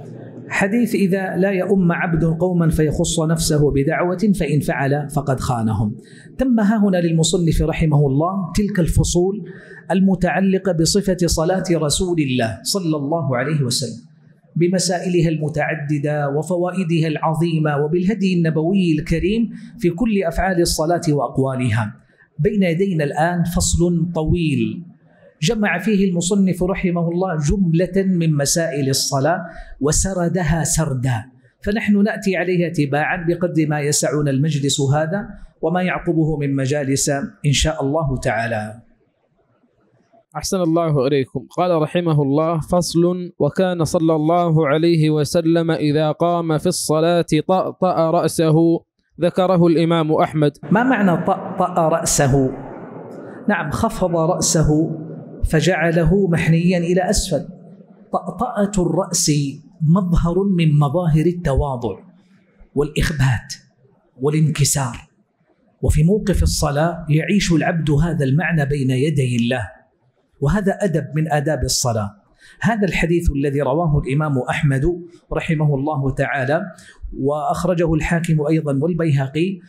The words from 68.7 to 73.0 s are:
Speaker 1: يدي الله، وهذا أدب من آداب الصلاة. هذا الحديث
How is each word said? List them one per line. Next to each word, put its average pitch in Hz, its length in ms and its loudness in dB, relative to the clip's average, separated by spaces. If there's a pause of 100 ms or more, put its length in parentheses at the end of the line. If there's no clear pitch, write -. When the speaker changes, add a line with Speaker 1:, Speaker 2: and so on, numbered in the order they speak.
Speaker 1:
يدي 131 460 0
الله، 117 260 0 (800)
وهذا 190 400 0
أدب 165 240 0 (100)
من 156 180 -2
آداب 147 320 0
الصلاة. 113 460 -2 (500)
هذا 208 260 0
الحديث 170 440 0